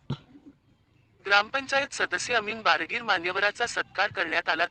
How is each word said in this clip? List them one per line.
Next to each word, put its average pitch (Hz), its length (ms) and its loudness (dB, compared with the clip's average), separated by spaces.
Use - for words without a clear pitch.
ग्रामपंचायत 269 680 2
सदस्य 190 420 -2
अमीन 220 280 -2
बारगीर 170 400 2
मान्यवराचा 202 640 0
सत्कार 196 500 -2
करण्यात 170 320 -2
आला. 170 220 2